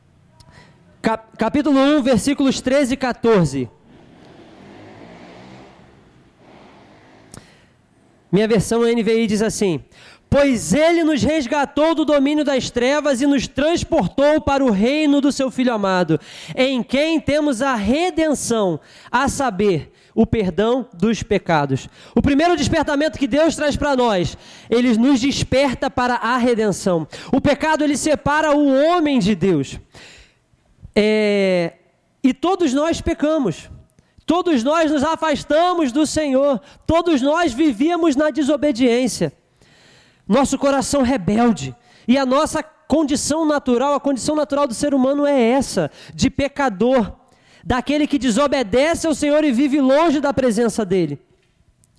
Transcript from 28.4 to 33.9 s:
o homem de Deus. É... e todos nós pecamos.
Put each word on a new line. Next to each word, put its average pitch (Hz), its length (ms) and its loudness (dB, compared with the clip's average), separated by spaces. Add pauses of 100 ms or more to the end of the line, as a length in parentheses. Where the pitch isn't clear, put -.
o 294 120 2
homem 294 500 2
de 208 160 2
Deus. 160 460 0 (1160)
É... 202 800 0 (500)
e 262 80 2
todos 339 420 -2
nós 302 280 -2
pecamos. 294 680 -4 (540)